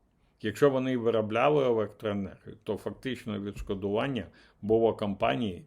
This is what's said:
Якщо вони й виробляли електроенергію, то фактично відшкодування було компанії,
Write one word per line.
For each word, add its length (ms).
Якщо 280
вони 220
й 40
виробляли 680
електроенергію, 1000
то 140
фактично 640
відшкодування 880
було 320
компанії, 720